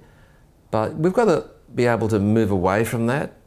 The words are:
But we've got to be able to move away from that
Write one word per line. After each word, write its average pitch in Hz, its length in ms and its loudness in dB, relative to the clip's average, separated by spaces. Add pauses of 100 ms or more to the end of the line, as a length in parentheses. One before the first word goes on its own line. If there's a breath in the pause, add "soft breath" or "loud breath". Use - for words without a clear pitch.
(720 soft breath)
But 110 240 -2
we've 160 180 0
got 240 120 0
to 180 220 0 (280)
be 123 100 0
able 113 220 0
to 104 120 2
move 107 300 2
away 98 360 0
from 113 220 -4
that 139 260 -4 (140)